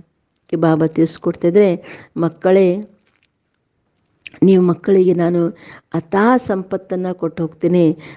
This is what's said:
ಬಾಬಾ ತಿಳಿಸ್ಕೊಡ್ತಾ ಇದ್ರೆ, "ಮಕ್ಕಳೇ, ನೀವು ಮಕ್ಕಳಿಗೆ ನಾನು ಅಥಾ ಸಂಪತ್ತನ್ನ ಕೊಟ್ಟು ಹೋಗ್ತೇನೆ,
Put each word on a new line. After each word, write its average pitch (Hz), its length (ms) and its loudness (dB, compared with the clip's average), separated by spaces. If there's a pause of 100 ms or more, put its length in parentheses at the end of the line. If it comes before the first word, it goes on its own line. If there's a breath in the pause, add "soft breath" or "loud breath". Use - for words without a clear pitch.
(560)
ಬಾಬಾ 160 320 0
ತಿಳಿಸ್ಕೊಡ್ತಾ 165 600 -2
ಇದ್ರೆ, 180 360 2 (340 loud breath)
"ಮಕ್ಕಳೇ, 180 640 0 (1600)
ನೀವು 185 200 4
ಮಕ್ಕಳಿಗೆ 180 500 2
ನಾನು 170 360 0 (440 loud breath)
ಅಥಾ 202 440 0
ಸಂಪತ್ತನ್ನ 185 720 -6
ಕೊಟ್ಟು 170 320 -6
ಹೋಗ್ತೇನೆ, 165 540 0 (180 loud breath)